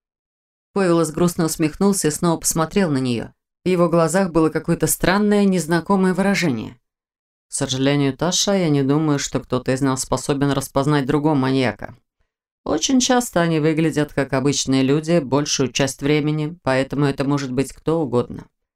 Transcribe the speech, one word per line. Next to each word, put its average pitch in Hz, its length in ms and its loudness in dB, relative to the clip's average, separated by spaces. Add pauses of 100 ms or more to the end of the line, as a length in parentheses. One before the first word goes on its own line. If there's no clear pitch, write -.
(720)
Повелос 165 380 2
грустно 170 340 0
усмехнулся 170 640 0
и - 20 2
снова 165 280 -2
посмотрел 165 500 0
на 143 80 0
неё. 123 340 -4 (320)
В 180 60 0
его 175 200 2
глазах 170 420 2
было 160 180 2
какое-то 156 380 -2
странное, 208 580 2
незнакомое 185 680 2
выражение. 170 680 -2 (720)
«К - 40 -14
сожалению, 135 600 0
Таша, 180 400 0
я 180 140 2
не 143 140 2
думаю, 143 360 2
что - 200 -6
кто-то 127 320 -4
из 131 100 -2
нас 131 220 0
способен 139 480 -2
распознать 139 540 0
другого 151 300 0
маньяка. 131 600 -2 (680)
Очень 269 340 0
часто 247 420 0
они 165 180 0
выглядят 151 540 0
как 139 200 -2
обычные 135 500 0
люди 156 360 2
большую 139 520 -2
часть - 300 -4
времени, 151 600 -2
поэтому 135 420 0
это 139 180 -2
может 139 300 -2
быть 127 180 -2
кто 165 300 -4
угодно. 123 460 -4 (280)